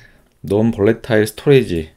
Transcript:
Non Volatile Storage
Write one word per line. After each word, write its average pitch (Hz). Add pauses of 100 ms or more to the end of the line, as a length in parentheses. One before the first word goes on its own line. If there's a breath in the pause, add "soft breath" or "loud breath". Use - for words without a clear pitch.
(480 loud breath)
Non 107
Volatile 110
Storage 107